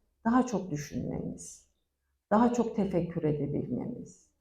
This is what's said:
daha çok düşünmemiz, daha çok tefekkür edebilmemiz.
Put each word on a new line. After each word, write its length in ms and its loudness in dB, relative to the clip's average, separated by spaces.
daha 220 4
çok 240 -2
düşünmemiz, 960 -6
daha 220 6
çok 240 0
tefekkür 460 0
edebilmemiz. 1080 -4